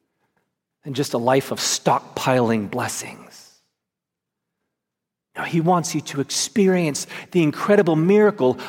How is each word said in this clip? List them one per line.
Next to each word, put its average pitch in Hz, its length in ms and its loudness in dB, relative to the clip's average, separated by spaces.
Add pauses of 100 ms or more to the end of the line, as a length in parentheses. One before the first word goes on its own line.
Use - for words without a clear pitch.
(840)
than 139 120 -10
just 135 200 -4
a 131 40 -2
life 131 340 0
of 104 80 -6
stockpiling 123 1080 0
blessings. - 920 -12 (1800)
Now, - 80 -8
he 165 160 -2
wants 170 340 0
you 147 60 -4
to 139 200 -8
experience 180 840 0 (240)
the 170 140 2
incredible 165 500 2
miracle 180 640 4 (100)